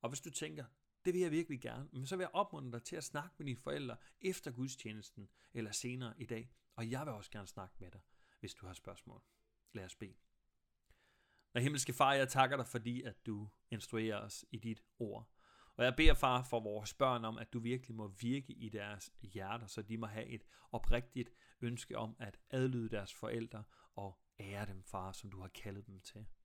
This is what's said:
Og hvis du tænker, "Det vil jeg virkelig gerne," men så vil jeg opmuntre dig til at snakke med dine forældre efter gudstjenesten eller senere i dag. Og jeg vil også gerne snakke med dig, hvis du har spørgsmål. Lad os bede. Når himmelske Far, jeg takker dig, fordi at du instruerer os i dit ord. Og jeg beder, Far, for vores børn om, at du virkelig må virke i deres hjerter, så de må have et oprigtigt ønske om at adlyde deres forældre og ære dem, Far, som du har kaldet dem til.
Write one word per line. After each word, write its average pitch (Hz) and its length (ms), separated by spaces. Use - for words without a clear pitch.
Og 117 80
hvis 139 120
du 165 100
tænker, 151 340
"Det 180 100
vil 180 60
jeg 175 100
virkelig 156 300
gerne," 123 320
men 131 140
så 190 100
vil 185 60
jeg 175 100
opmuntre 147 460
dig 117 40
til - 140
at 151 80
snakke 151 340
med 147 80
dine 127 120
forældre 139 380
efter 185 300
gudstjenesten 110 800
eller 110 180
senere 123 480
i 117 60
dag. 120 240
Og 113 140
jeg 127 100
vil 139 140
også 101 160
gerne 101 160
snakke 92 320
med 90 120
dig, 92 100
hvis 101 140
du - 120
har 92 80
spørgsmål. - 480
Lad 98 120
os 90 120
bede. 98 180
Når 120 60
himmelske 135 320
Far, 139 200
jeg 135 160
takker 131 280
dig, 127 100
fordi 120 360
at 117 240
du 107 220
instruerer 110 460
os 107 340
i 117 60
dit 110 260
ord. 110 320
Og 117 80
jeg 131 120
beder, 156 180
Far, 127 280
for 120 180
vores 104 340
børn 123 300
om, 113 140
at 113 140
du 120 80
virkelig 120 360
må 107 120
virke 120 440
i 113 160
deres 101 420
hjerter, 104 460
så 107 160
de 110 160
må 113 80
have 107 200
et - 180
oprigtigt 123 600
ønske 120 380
om 110 200
at 104 220
adlyde 131 380
deres 104 260
forældre 117 500
og 98 260
ære 101 260
dem, 95 160
Far, 95 300
som 101 180
du 98 100
har 92 80
kaldet 98 380
dem 95 140
til. 104 260